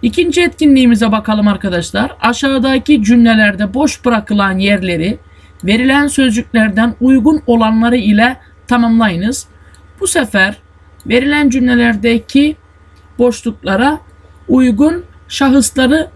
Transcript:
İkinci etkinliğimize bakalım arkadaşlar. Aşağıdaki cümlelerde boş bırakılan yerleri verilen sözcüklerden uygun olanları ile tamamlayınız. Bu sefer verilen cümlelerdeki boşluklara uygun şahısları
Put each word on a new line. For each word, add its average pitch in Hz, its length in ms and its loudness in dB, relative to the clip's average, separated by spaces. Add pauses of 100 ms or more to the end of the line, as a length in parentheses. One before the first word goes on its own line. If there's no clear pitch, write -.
İkinci 330 400 -2
etkinliğimize 254 680 2
bakalım 214 360 -2
arkadaşlar. 196 720 -4
Aşağıdaki 262 840 0
cümlelerde 214 720 2
boş 285 300 -2
bırakılan 208 540 -2
yerleri 185 600 -2 (460)
verilen 262 420 0
sözcüklerden 226 960 0
uygun 262 460 2
olanları 233 500 0
ile 220 400 2 (300)
tamamlayınız. 226 800 0 (540)
Bu 392 60 -4
sefer 208 500 -2 (500)
verilen 277 440 0
cümlelerdeki 240 1040 0 (600)
boşluklara 240 840 -2 (480)
uygun 262 560 0 (240)
şahısları 277 880 0